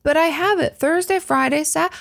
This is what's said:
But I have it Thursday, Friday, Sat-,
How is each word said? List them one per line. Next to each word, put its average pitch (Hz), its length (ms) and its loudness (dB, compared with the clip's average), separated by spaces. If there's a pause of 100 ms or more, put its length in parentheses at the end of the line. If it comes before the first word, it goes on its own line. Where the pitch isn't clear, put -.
But 294 120 2
I 330 120 4
have 349 320 0
it - 180 -2
Thursday, 359 420 0
Friday, 269 460 0
Sat-, 330 360 -2